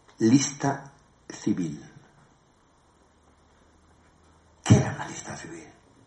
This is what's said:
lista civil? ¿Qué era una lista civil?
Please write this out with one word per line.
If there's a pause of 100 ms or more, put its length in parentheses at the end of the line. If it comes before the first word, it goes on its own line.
(180)
lista (360)
civil? (2750)
¿Qué
era
una
lista
civil? (400)